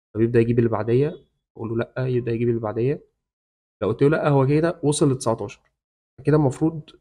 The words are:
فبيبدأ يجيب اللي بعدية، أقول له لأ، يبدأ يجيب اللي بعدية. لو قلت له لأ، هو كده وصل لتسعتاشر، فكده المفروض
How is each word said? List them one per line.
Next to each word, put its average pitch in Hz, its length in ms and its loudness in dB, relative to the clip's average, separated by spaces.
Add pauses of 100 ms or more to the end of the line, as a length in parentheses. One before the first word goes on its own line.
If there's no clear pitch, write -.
(140)
فبيبدأ 117 260 2
يجيب 120 180 0
اللي 113 120 4
بعدية، 117 560 -2 (300)
أقول 113 120 -8
له 113 80 -6
لأ، 131 300 -6
يبدأ 120 260 -4
يجيب 117 160 -2
اللي 117 120 -2
بعدية. 117 460 -4 (760)
لو 95 60 -2
قلت - 140 -2
له 139 60 6
لأ، 156 200 0
هو 139 180 4
كده 156 360 0
وصل 147 300 2
لتسعتاشر، 113 480 -4 (580)
فكده 147 180 2
المفروض 156 540 0 (100)